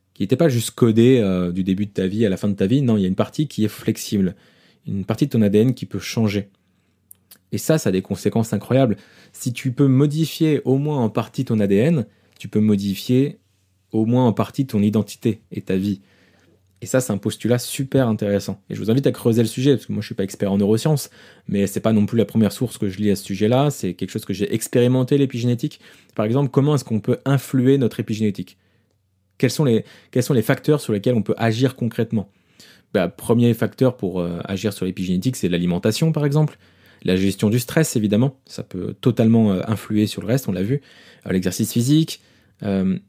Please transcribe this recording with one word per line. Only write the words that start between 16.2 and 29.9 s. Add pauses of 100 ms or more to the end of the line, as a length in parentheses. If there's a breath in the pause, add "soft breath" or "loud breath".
Et
ça,
c'est
un
postulat
super
intéressant.
Et
je
vous
invite
à
creuser
le
sujet,
parce
que
moi,
je
suis
pas
expert
en
neurosciences, (380 loud breath)
mais
c'est
pas
non
plus
la
première
source
que
je
lis
à
ce
sujet-là.
C'est
quelque
chose
que
j'ai
expérimenté,
l'épigénétique. (340 loud breath)
Par
exemple,
comment
est-ce
qu'on
peut
influer
notre
épigénétique ? (800)
Quels
sont
les, (260 loud breath)